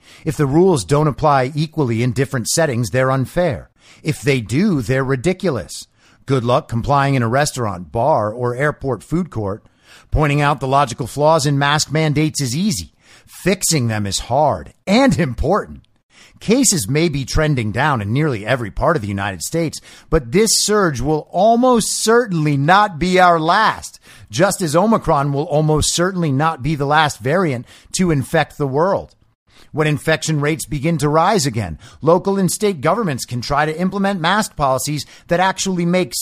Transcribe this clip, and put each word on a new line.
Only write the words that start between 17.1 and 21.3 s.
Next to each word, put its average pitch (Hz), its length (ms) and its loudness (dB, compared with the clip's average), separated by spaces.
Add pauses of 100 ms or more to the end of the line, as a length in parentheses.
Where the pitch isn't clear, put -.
trending 127 480 0
down 131 300 0
in 101 100 -4
nearly 127 340 -2
every 117 260 -2
part 147 240 0
of 117 80 -4
the 104 40 -6
United 98 360 -4
States, 165 360 -4 (300)
but 135 220 0
this 202 240 4
surge 190 440 0
will 151 300 -2
almost 233 720 2